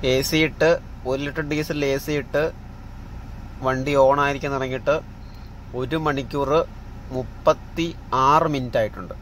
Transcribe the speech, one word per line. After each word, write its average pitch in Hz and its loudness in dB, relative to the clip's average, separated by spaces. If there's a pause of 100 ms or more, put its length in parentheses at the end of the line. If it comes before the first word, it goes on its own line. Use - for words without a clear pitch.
എ 131 4
സി 156 0
ഇട്ട് 160 4 (280)
ഒരു 135 0
ലിറ്റർ 143 -4
ഡീസൽ 151 -2
എ 139 2
സി 143 -4
ഇട്ട് 143 0 (1080)
വണ്ടി 131 0
on 135 8
ആയിരിക്കാൻ 143 0
തുടങ്ങിയിട്ട് 131 0 (760)
ഒരു 127 -2
മണിക്കൂർ 143 2 (460)
മുപ്പത്തിയാറ് 151 2
മിനിറ്റ് 131 0
ആയിട്ടുണ്ട്. 107 -2